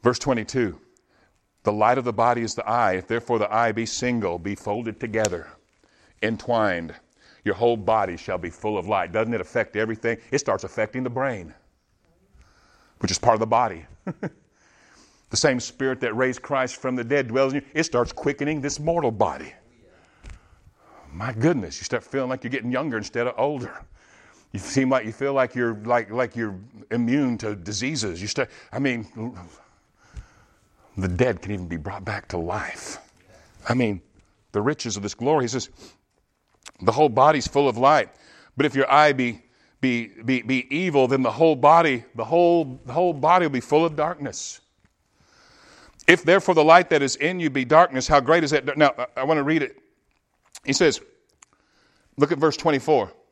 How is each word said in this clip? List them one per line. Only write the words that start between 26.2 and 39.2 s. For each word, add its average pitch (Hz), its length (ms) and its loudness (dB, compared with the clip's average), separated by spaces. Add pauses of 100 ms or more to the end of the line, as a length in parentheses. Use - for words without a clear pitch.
you're 110 180 -4 (360)
immune 120 480 0
to 107 180 -6
diseases. 104 640 -6
You 104 80 -8
start, - 220 -4 (240)
I 117 40 -6
mean, 117 560 -6 (1600)
the 95 100 -2
dead 95 320 0
can 98 120 -10
even 90 140 -8
be 85 120 -8
brought 92 260 -12
back 101 240 -8
to 95 80 -8
life. - 600 -8 (680)
I - 60 -2
mean, 110 300 -2 (500)
the 104 80 0
riches 117 380 -4
of 101 40 -10
this 104 120 -8
glory. 139 300 0
He 117 40 -4
says, 120 220 -6 (1120)
"The 92 100 4
whole 147 160 2
body's 139 380 4
full 139 240 2
of 113 80 -6
light. 131 320 4 (480)
But 143 80 4
if 139 80 -2
your 135 180 2
eye 147 220 6
be, 120 260 -2 (400)